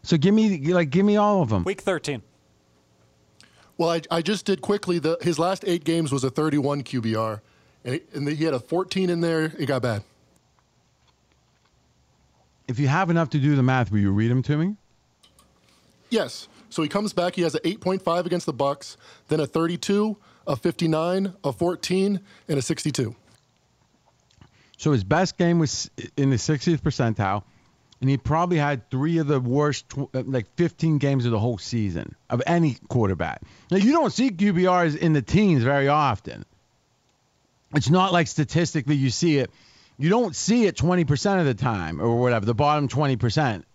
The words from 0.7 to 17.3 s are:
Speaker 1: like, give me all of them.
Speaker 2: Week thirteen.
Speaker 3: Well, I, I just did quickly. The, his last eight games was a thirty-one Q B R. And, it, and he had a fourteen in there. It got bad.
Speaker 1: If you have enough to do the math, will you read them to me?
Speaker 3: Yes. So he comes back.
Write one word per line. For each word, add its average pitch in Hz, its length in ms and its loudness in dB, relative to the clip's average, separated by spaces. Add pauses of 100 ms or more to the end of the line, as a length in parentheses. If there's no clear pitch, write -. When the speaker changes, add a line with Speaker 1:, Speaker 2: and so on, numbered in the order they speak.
Speaker 1:
like, 170 160 2
give 190 160 2
me 208 120 4
all 208 240 4
of 123 80 0
them. 98 140 0
Speaker 2:
Week - 180 -4
thirteen. 147 400 -4 (1600)
Speaker 3:
Well, 165 120 2
I, 170 200 -2
I 170 120 -2
just 196 240 -2
did 190 160 0
quickly. 180 380 -2
The, 160 220 0
his 175 160 0
last 180 300 -2
eight 175 160 -2
games 165 280 0
was 135 120 -2
a 131 60 0
thirty-one 143 540 -2
Q 123 180 -6
B 110 140 -2
R. 110 260 -4 (420)
And, 123 120 -6
it, - 180 -12
and 143 140 -6
he 151 160 -4
had 160 100 0
a 127 60 -2
fourteen 185 500 -2
in 170 120 0
there. 160 360 0
It 147 80 -2
got 131 160 0
bad. 110 220 -2 (2750)
Speaker 1:
If 120 120 -4
you 143 80 2
have 170 240 0
enough 165 200 2
to 156 80 -2
do 147 160 4
the 135 60 4
math, 127 300 2
will 104 80 2
you 98 120 4
read 110 200 2
them 127 120 2
to 147 140 -2
me? 185 180 -2 (1300)
Speaker 3:
Yes. 185 380 -4 (240)
So 170 100 -4
he 151 80 -2
comes 208 240 -2
back. 180 220 -2